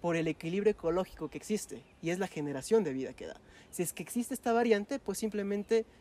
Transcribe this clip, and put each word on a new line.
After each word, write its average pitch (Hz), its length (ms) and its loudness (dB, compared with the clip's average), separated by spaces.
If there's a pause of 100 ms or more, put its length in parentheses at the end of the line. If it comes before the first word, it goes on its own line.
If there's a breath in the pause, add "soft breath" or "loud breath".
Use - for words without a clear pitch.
por 170 160 2
el 165 120 2
equilibrio 185 440 2
ecológico 170 580 -2
que 151 80 -10
existe, - 480 -6 (160)
y 165 80 -2
es 180 80 -2
la 190 100 -2
generación 147 560 2
de 143 80 -2
vida 131 220 -4
que 87 120 -10
da. - 140 -12 (300 loud breath)
Si - 120 -2
es - 120 -4
que - 80 -8
existe 240 320 -4
esta 240 180 0
variante, 226 460 4
pues 196 200 -6
simplemente 208 680 0 (140 loud breath)